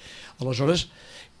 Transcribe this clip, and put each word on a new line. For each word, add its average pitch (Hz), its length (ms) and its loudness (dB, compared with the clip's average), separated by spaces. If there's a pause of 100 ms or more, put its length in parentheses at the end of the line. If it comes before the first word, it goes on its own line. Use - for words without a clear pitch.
(400)
Aleshores, 135 460 4 (540)